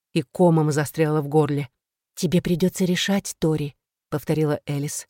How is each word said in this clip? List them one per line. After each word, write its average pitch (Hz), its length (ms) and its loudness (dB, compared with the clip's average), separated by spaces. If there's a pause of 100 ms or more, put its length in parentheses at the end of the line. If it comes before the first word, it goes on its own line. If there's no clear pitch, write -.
(120)
и 165 100 0
комом 160 500 2
застряло 151 480 0
в 143 80 -6
горле. 143 400 0 (460)
«Тебе 170 260 0
придется 180 460 0
решать, 190 520 -2
Тори», 156 380 -2 (340)
повторила 151 560 -2
Элис. 143 440 -6